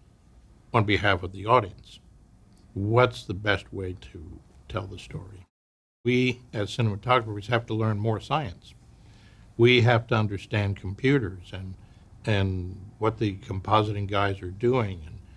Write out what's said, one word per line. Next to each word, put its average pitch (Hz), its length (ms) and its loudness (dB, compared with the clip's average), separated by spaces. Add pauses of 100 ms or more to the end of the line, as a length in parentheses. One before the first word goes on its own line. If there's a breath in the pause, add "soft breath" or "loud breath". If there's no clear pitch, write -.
(720)
on 117 120 4
behalf 95 380 2
of 92 100 -8
the 98 120 -12
audience. 110 540 0 (720)
What's 117 500 2
the 107 100 -8
best 101 400 -2
way 95 220 -8 (180)
to 87 260 -18 (300)
tell 95 180 -8
the 98 120 -14
story? - 460 -16 (600)
We, 123 360 0 (120)
as 104 220 -4
cinematographers, 110 720 0
have 117 180 0
to 113 80 -6
learn 110 240 0
more 107 220 -2
science. 139 560 -6 (840 soft breath)
We 120 240 6
have 117 260 4
to 120 80 0
understand 101 600 -2
computers 101 760 -2
and, 95 220 -12 (520 soft breath)
and 95 540 0 (200)
what 110 180 0
the 101 200 -2
compositing 101 680 -2
guys 98 340 0
are 90 100 -8
doing 104 540 0
and - 120 -16 (200 soft breath)